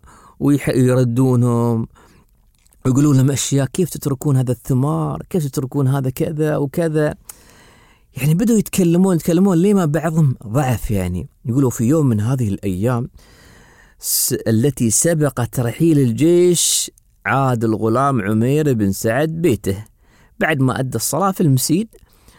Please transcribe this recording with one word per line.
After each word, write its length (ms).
ويح-، 280
يردونهم 1160
ويقولون 300
لهم 140
أشياء، 360
كيف 240
تتركون 460
هذا 160
الثمار، 800
كيف 160
تتركون 420
هذا 220
كذا 460
وكذا. 580
يعني 180
بدوا 240
يتكلمون، 580
يتكلمون 420
لما 260
بعضهم 520
ضعف. 440
يعني 380
يقولوا 260
في 140
يوم 220
من 140
هذه 280
الأيام 600
س-، 360
التي 420
سبقت 720
رحيل 380
الجيش 920
عاد 380
الغلام 580
عمير 500
بن 200
سعد 360
بيته 560
بعد 200
ما 200
أدى 160
الصلاة 340
في 100
المسجد، 480